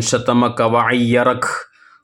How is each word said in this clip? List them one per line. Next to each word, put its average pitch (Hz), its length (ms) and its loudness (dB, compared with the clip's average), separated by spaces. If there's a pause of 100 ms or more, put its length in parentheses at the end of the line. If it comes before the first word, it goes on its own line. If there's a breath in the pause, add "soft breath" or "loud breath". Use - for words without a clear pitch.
ശതമക 120 600 0
വ 117 200 2
അയ്യറക്", 120 680 0 (520 soft breath)